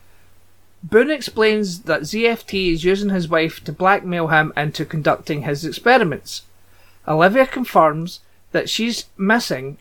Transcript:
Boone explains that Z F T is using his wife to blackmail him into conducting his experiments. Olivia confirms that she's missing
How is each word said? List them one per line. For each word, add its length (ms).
Boone 280
explains 720
that 240
Z 200
F 220
T 240
is 120
using 280
his 160
wife 380
to 60
blackmail 580
him 280
into 260
conducting 600
his 200
experiments. 760
Olivia 380
confirms 720
that 160
she's 380
missing 640